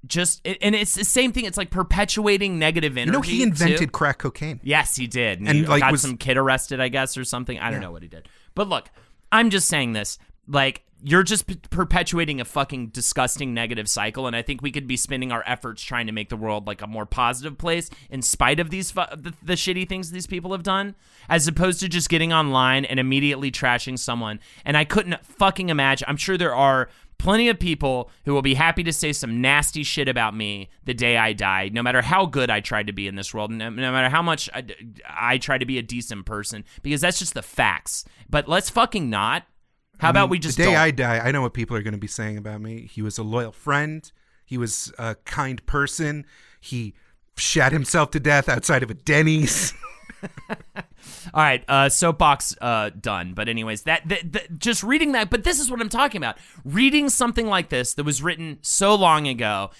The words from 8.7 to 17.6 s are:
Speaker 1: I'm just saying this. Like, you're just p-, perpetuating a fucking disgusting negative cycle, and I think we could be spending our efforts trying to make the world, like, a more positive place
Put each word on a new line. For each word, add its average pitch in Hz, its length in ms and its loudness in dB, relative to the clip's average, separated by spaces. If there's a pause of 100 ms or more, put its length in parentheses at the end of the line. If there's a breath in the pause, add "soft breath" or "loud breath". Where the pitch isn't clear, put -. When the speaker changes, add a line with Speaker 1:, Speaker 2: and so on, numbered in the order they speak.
Speaker 1:
I'm 226 180 6
just 190 180 2
saying 131 260 0
this. 104 240 -6 (300 soft breath)
Like, 135 360 0 (180)
you're 170 220 4
just 202 240 0
p-, 185 80 -8 (140)
perpetuating 170 720 0
a 117 40 -6
fucking 135 420 -4
disgusting 123 680 -2
negative 117 340 -4
cycle, 110 400 -4
and 117 80 -6
I 117 60 -2
think 127 200 -6
we 139 100 -4
could 139 160 -6
be 127 100 -2
spending 127 340 -4
our 117 140 -4
efforts 117 360 -6
trying 120 260 -4
to 107 40 -6
make 107 180 -6
the 120 60 -8
world, 107 320 -4
like, 104 140 -10
a 104 60 -10
more 110 180 -8
positive 127 520 -2
place 170 320 -4 (200 loud breath)